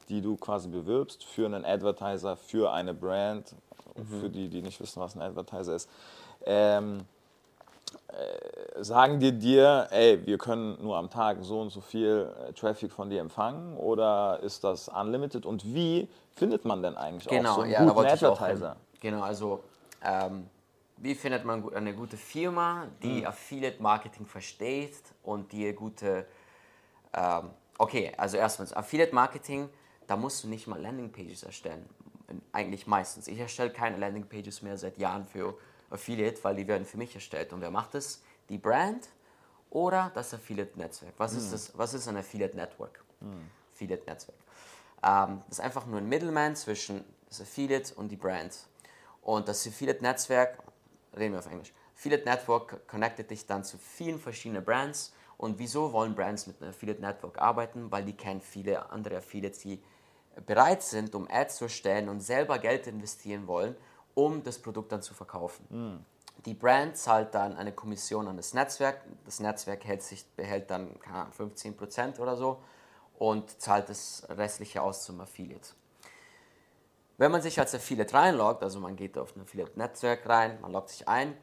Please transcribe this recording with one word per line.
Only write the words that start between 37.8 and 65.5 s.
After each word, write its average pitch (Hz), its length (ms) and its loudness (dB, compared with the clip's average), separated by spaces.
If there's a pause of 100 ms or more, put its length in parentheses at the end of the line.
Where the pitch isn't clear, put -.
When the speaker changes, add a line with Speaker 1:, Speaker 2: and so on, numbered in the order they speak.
Speaker 2:
das? - 280 -8 (280)
Die 101 80 -8
Brand 175 500 2 (640)
oder 180 440 2
das 120 200 -6
Affiliate-Netzwerk. 98 840 -8
Was 110 160 0
ist 117 140 -6
Speaker 1:
Mhm. 95 40 -6
Speaker 2:
das, - 260 -10
was 113 160 -2
ist 120 140 -8
ein 104 100 -4
Affiliate-Network? - 840 -8 (160)
Speaker 1:
Mhm. 92 300 -14 (240)
Speaker 2:
Affiliate-Netzwerk. - 640 -10 (640)
Ähm, 98 440 4
das - 120 -10
ist 92 40 -6
einfach 123 220 -4
nur 110 140 -4
ein 101 80 -4
Middleman 151 480 2
zwischen 101 480 -6 (260)
das - 120 -16
Affiliate 135 540 -2
und 104 140 -8
die 101 80 -10
Brand. 92 400 -4 (640)
Und 107 260 0
das 101 200 -4
Affiliate-Netzwerk, 127 920 2 (560)
reden 104 180 -2
wir 90 60 -6
auf 87 80 -12
Englisch, 87 260 -14 (220)
Affiliate 143 300 0
Network 120 640 0
connectet 113 420 -4
dich 107 160 -14
dann 98 180 -4
zu 98 140 -12
vielen 165 400 -10
verschiedenen 113 480 -8
Brands. 139 480 0 (240)
Und 107 220 -4
wieso 131 340 -2
wollen 110 220 0
Brands 101 320 -4
mit - 140 -18
einem 87 100 -12
Affiliate 104 300 -8
Network 101 380 -10
arbeiten? 117 520 0
Weil 101 140 -2
die 101 80 -6
kennen 98 280 -8
viele 98 480 -4
andere 104 280 -8
Affiliates, 98 420 -8
die 95 220 -12 (640)
bereit 143 360 8
sind, 107 320 -4
um 101 160 -6
Ads 135 280 2
zu 120 80 -4
erstellen 101 440 0
und 101 120 -6
selber 131 360 0
Geld 117 300 0
investieren 104 600 -8
wollen, 92 280 -2 (400)
um 147 280 4
das 120 140 -8
Produkt 110 340 -8
dann 104 100 -4
zu - 120 -14
verkaufen. - 560 -10